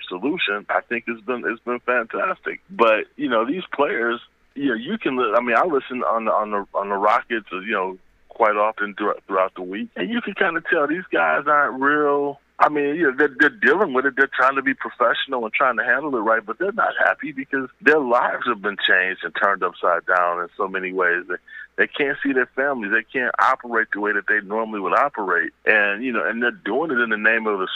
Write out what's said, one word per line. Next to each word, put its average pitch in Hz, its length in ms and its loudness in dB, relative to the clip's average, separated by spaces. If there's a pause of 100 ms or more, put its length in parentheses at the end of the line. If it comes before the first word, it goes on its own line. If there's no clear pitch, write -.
solution. 101 600 -4
I 92 140 0
think 117 260 -6
it's 117 140 -8
been, 120 220 -6
it's 117 200 -4
been 123 160 -4
fantastic. 120 800 -4 (100)
But, 113 360 4 (100)
you 143 120 -4
know, 117 160 2
these 170 200 -4 (100)
players, 120 460 0 (340)
you 139 140 -2
know, 117 60 0
you 147 240 -6
can 135 180 -2
li-, 117 200 0
I 120 40 4
mean, 120 160 0
I 139 80 4
listen 131 400 -2
on 110 220 -2
the, 101 60 2
on 107 200 0
the, 101 220 -4
on 101 160 -4
the 101 60 -2
Rockets, 110 560 0
uh, 92 80 -6
you 107 120 -8
know, 92 260 -4 (300)
quite 107 280 2
often 104 380 0
throughout, 104 320 -4
throughout 95 280 0
the 92 80 -10
week, 104 340 -8
and 190 140 -4
you 233 100 -2
can 202 140 -8
kinda 165 360 -2
tell 147 160 2
these 175 240 -4
guys 160 360 0
aren't 143 340 2
real. 143 600 2 (180)
I 151 120 6
mean, 147 240 0
you 147 160 2
know, 123 60 -4
they're, 143 220 2
they're 139 120 6
dealing 139 420 2
with 131 140 0
it. 127 100 0
They're 139 180 2
trying 131 220 4
to 135 60 2
be 135 100 0
professional 123 720 -2
and 110 80 -4
trying 127 240 2
to 113 80 0
handle 135 320 0
it 113 40 0
right, 110 240 2
but 110 140 -8
they're 190 140 -2
not - 260 0
happy 135 340 0
because 135 360 -6 (140)
their 147 160 6
lives 131 480 0
have 107 160 -2
been 101 240 -4
changed 92 380 2
and 82 100 -10
turned 98 280 2
upside 87 440 0
down 87 340 2
in 87 160 -6
so 104 100 -2
many 92 240 -6
ways. 90 380 0
They, 90 60 -6 (420)
they 113 100 2
can't 143 360 -2
see 139 100 0
their 127 140 2 (100)
families. 131 360 -2
They 110 100 2
can't 123 360 -4
operate 117 540 0
the 101 80 -6
way 104 120 0
that 101 140 -4
they 104 140 0
normally 107 400 -4
would 92 140 0
operate. 101 580 0 (140)
And, 104 360 2
you 131 80 -4
know, 101 160 -2
and 117 160 -2
they're 120 80 0
doing 113 400 -4
it 123 80 -2
in 117 120 0
the 107 80 -2
name 110 280 2
of 104 120 0
the 92 180 -2